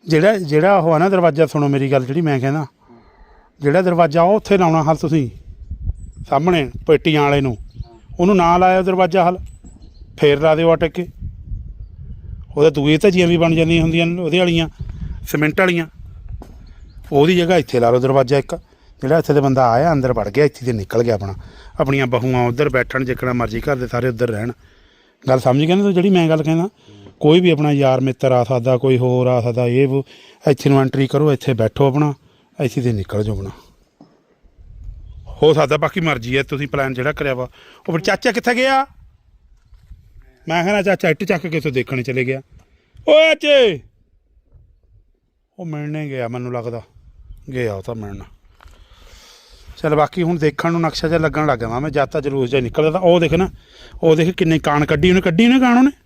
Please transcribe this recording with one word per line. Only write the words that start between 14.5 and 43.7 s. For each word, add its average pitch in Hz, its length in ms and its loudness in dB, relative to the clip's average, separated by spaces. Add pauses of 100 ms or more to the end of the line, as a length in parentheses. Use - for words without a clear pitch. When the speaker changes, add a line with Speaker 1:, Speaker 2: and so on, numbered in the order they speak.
Speaker 1:
ਸੀਮੈਂਟ 151 320 -2
ਵਾਲੀਆਂ। 175 260 0 (1300)
ਉਹਦੀ 156 240 4
ਜਗ੍ਹਾ 175 200 2
ਇੱਥੇ 131 240 0
ਲਾ 117 100 4
ਲਓ 127 80 4
ਦਰਵਾਜ਼ਾ 135 400 2
ਇੱਕ, - 160 -4 (460)
ਜਿਹੜਾ 147 180 0
ਇੱਥੇ 147 160 0
ਤੇ 143 60 4
ਬੰਦਾ 131 300 2
ਆਇਆ 147 220 2
ਅੰਦਰ 131 200 0
ਵੜ 104 160 -2
ਗਿਆ, 131 160 0
ਇੱਥੇ 139 220 -4
ਤੇ 127 60 -2
ਨਿਕਲ 110 300 -4
ਗਿਆ 117 120 0
ਆਪਣਾ। 98 200 -6 (460)
ਆਪਣੀਆਂ 139 260 0
ਬਹੂਆਂ 123 420 0
ਉੱਧਰ 139 200 -2
ਬੈਠਣ, 127 360 -2
ਜਿੱਕਣਾ 123 280 -4
ਮਰਜ਼ੀ 117 280 -4
ਘਰ 143 160 -4
ਦੇ 123 100 -8
ਸਾਰੇ 123 220 -4
ਉੱਧਰ 120 220 -4
ਰਹਿਣ। 110 220 -6 (760)
ਗੱਲ 131 100 4
ਸਮਝ 135 260 2
ਗਿਆ 175 120 2
ਨਾ 202 60 2
ਤੂੰ 202 120 2
ਜਿਹੜੀ 185 160 2
ਮੈਂ 170 180 4
ਗੱਲ 156 140 0
ਕਹਿੰਦਾ? 165 260 0 (520)
ਕੋਈ 160 200 6
ਵੀ 180 100 4
ਆਪਣਾ 147 220 0
ਯਾਰ 135 280 2
ਮਿੱਤਰ 131 320 0
ਆ 123 120 2
ਸਕਦਾ, 123 320 0
ਕੋਈ 131 220 2
ਹੋਰ 127 280 0
ਆ 127 140 2
ਸਕਦਾ, 120 260 -2
ਇਹ 127 220 2
ਵੋ। 135 160 -2 (460)
ਇੱਥੇ 139 200 0
ਨੂੰ 139 100 4
ਐਂਟਰੀ 135 260 0
ਕਰੋ, 147 260 0
ਇੱਥੇ 131 220 -2
ਬੈਠੋ 113 340 0
ਆਪਣਾ, 147 260 0 (460)
ਇੱਥੇ 139 200 -4
ਤੇ 120 120 -2
ਨਿਕਲ 104 320 -4
ਜਾਓ 107 120 -4
ਆਪਣਾ। 95 140 -10 (1900)
ਹੋ 156 100 6
ਸਕਦਾ, 147 240 0
ਬਾਕੀ 156 240 -4
ਮਰਜ਼ੀ 131 360 -4
ਹੈ, 139 60 0
ਤੁਸੀਂ 143 260 -8
ਪਲਾਨ 135 260 -4
ਜਿਹੜਾ 127 180 -4
ਕਰਿਆ 143 220 -4
ਵਾ। 123 140 -8 (400)
ਉਹ 180 40 -4
ਫਿਰ 165 80 -2
ਚਾਚਾ 214 320 -2
ਕਿੱਥੇ 240 220 -2
ਗਿਆ? 269 320 0 (1600)
ਮੈਂ 170 160 0
ਕਹਿੰਦਾ 202 180 0
ਚਾਚਾ 185 260 0
ਇੱਟ 160 160 -2
ਚੱਕ 180 220 -4
ਕੇ 160 120 -4
ਉੱਥੇ 143 120 -4
ਦੇਖਣ 127 320 -4
ਚਲੇ 127 220 -4
ਗਿਆ। 131 180 -6 (640)
ਓਏ 311 260 6
ਚਾਚੇ, 262 460 2 (1800)